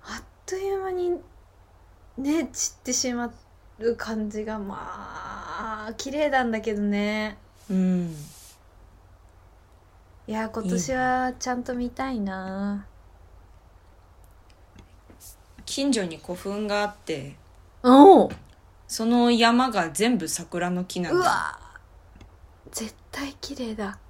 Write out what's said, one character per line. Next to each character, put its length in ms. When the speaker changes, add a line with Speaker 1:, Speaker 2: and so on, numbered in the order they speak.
Speaker 1:
あ 180
っ 20
と 100
い 180
う 80
間 100
に、 280
ね、 340
散 280
っ 40
て 100
し 200
ま 180
う 160
感 340
じ 160
が、 140
ま 1300
あ、 80
綺 140
麗 180
な 140
ん 80
だ 100
け 120
ど 80
ね。 560
Speaker 2:
う 40
ん。 420
Speaker 1:
い 60
や、 160
今 120
年 300
は 480
ち 80
ゃ 80
ん 80
と 100
見 160
た 220
い 80
な。 680
Speaker 2:
い 40
い 20
ね。 20
近 280
所 100
に 140
古 180
墳 320
が 140
あ 40
っ 100
て、 400
Speaker 1:
お 440
う。 20
Speaker 2:
そ 160
の 260
山 400
が 180
全 280
部 100
桜 420
の 140
木 160
な 120
ん 20
だ。 60
Speaker 1:
う 20
わ。 380
絶 220
対 280
綺 160
麗 200
だ。 240